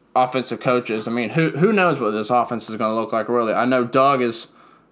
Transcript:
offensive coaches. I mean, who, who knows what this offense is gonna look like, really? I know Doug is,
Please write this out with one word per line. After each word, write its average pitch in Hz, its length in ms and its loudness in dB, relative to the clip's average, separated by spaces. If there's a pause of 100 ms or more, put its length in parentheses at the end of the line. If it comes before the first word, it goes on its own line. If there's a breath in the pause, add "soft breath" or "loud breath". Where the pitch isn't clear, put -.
(160)
offensive 127 440 0
coaches. 120 460 -2
I 113 40 -4
mean, 117 200 -2
who, 156 200 0
who 180 220 2
knows 175 280 2
what 107 120 0
this 107 180 -4
offense 117 400 0
is 110 60 -8
gonna 110 180 -2
look 110 180 -4
like, 110 160 -2
really? 117 240 0
I 107 140 0
know 127 180 2
Doug 135 380 2
is, 117 240 -4 (460 soft breath)